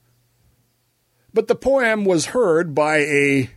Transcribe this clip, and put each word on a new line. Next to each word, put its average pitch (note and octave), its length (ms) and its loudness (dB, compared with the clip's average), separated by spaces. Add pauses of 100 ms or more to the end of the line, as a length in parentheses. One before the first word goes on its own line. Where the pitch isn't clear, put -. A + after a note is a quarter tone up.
(1300)
But G#3+ 160 -2
the A3+ 60 0
poem A#3 500 0
was F3+ 220 0
heard E3+ 480 0
by D3+ 240 0
a C#3+ 580 0